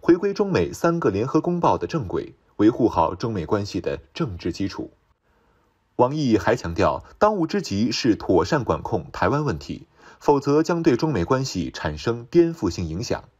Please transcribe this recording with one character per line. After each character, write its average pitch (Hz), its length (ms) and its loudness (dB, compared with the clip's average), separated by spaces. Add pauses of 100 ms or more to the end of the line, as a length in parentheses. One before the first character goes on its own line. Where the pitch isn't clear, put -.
回 170 160 6
归 202 160 -2
中 202 180 -2
美 95 220 0
三 170 260 0
个 135 100 2
联 101 160 0
合 143 140 0
公 175 220 -2
报 117 160 2
的 87 100 -6
正 - 180 -4
轨， 85 280 -6 (240)
维 104 120 8
护 120 200 2
好 85 260 0
中 113 160 -4
美 90 140 -4
关 101 200 -2
系 98 140 -6
的 71 200 -6 (140)
政 113 240 -4
治 87 140 -6
基 95 160 -4
础。 - 240 -10 (1040)
王 123 160 4
毅 135 240 2
还 110 200 2
强 82 160 -6
调， 78 320 0 (120)
当 214 200 4
务 165 100 0
之 202 140 -2
急 104 280 -2
是 - 280 0
妥 87 260 2
善 131 220 -2
管 80 160 -2
控 90 320 -6
台 90 160 -2
湾 147 160 -2
问 101 120 -4
题， - 300 -14 (320)
否 143 220 4
则 143 200 4
将 170 220 0
对 165 140 4
中 160 160 0
美 90 100 0
关 131 220 0
系 80 260 -6
产 76 260 -6
生 120 320 -4
颠 170 240 4
覆 156 160 -2
性 - 160 -6
影 87 160 -6
响。 - 220 -6 (160)